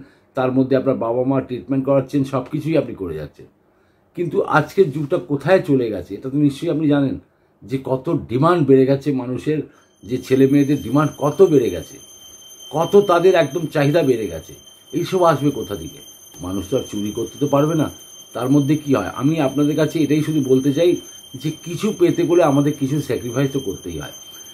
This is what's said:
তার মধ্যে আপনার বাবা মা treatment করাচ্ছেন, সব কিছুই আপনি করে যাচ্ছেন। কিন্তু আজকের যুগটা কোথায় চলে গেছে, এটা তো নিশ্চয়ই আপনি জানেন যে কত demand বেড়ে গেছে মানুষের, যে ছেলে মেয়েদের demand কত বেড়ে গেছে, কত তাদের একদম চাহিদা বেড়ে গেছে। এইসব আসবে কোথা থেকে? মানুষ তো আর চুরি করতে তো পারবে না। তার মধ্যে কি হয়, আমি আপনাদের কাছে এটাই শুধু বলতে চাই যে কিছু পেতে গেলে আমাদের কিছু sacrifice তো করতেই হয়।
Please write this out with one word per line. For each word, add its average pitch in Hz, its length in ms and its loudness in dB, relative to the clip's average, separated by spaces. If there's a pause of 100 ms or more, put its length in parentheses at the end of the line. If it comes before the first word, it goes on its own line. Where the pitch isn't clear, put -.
(360)
তার 127 160 0
মধ্যে 131 240 2
আপনার 131 200 2
বাবা 117 280 -2
মা 135 180 0
treatment 131 440 -4
করাচ্ছেন, 135 380 2
সব 131 280 -4
কিছুই 156 260 -2
আপনি 117 180 -2
করে 90 200 -8
যাচ্ছেন। 78 300 -14 (680)
কিন্তু 175 260 -2
আজকের 151 500 0
যুগটা 156 260 -4
কোথায় 170 440 0
চলে 127 280 0
গেছে, 95 240 -8
এটা 131 160 -10
তো 135 80 -4
নিশ্চয়ই 151 320 0
আপনি 151 180 -2
জানেন 139 320 0 (440)
যে 110 200 -6
কত 131 360 -2 (100)
demand 160 380 2
বেড়ে 135 180 6
গেছে 139 260 0
মানুষের, 131 500 -4 (420)
যে 113 140 -4
ছেলে 131 300 4
মেয়েদের 139 340 2
demand 135 360 0
কত 147 240 0
বেড়ে 143 280 6
গেছে, - 440 -10 (580)
কত 170 300 4
তাদের 175 340 4
একদম 165 300 0
চাহিদা 147 380 2
বেড়ে 117 240 0
গেছে। 82 260 -12 (400)
এইসব 175 300 0
আসবে 147 280 4
কোথা 101 240 -8
থেকে? 82 220 -14 (440)
মানুষ 90 280 -6
তো 131 80 -2
আর 117 140 -2
চুরি 104 200 -6
করতে 117 280 -8
তো 143 80 -2
পারবে 143 280 0
না। - 160 -2 (420)
তার 120 160 -4
মধ্যে 143 260 2
কি 147 180 -2
হয়, 98 220 0
আমি 156 240 0
আপনাদের 147 360 0
কাছে 160 240 0
এটাই 151 220 0
শুধু 156 280 -2
বলতে 131 240 2
চাই 165 220 2 (400)
যে 151 160 -6
কিছু 170 480 -6
পেতে 170 280 2
গেলে 170 160 2
আমাদের 143 300 2
কিছু 139 280 -2
sacrifice 123 500 -4
তো 139 80 -4
করতেই 85 400 -8
হয়। 73 120 -12 (420)